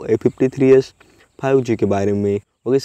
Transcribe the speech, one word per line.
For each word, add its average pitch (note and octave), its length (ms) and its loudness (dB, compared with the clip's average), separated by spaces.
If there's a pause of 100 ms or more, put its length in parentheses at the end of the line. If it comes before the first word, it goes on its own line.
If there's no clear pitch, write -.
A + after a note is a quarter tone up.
A A2 100 0
fifty-three C3 580 0
S C3 160 2 (480)
फ़ाइव C3+ 240 0
जी A#2+ 140 -2
के G#2+ 100 -2
बारे G2+ 260 -2
में। G2+ 240 -2 (300)
ओके, C3 180 0